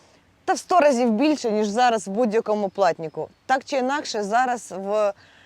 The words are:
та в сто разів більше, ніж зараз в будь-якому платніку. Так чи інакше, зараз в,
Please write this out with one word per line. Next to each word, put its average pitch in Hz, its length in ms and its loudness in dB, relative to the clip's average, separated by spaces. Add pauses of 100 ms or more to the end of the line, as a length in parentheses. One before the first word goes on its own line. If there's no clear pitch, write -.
(480)
та 381 60 2
в 285 40 -4
сто 359 220 2
разів 247 300 4
більше, 247 400 0
ніж 208 180 0
зараз 226 400 0
в - 20 -8
будь-якому 214 580 0
платніку. 165 600 -2 (180)
Так 262 180 0
чи - 120 -4
інакше, 262 460 -4
зараз 240 540 -2
в, 202 360 -2 (340)